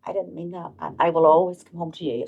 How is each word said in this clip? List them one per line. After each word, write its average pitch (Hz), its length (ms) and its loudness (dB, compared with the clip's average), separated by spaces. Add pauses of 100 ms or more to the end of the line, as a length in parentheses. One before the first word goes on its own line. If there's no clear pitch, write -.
I - 80 -10
didn't 180 220 -6
mean 170 180 -12
that. 175 280 -14
And 78 200 -12
I 165 100 4
will 160 160 4
always 175 380 4
come - 140 -18
home 170 140 -8
to - 120 -14
you. 123 240 -6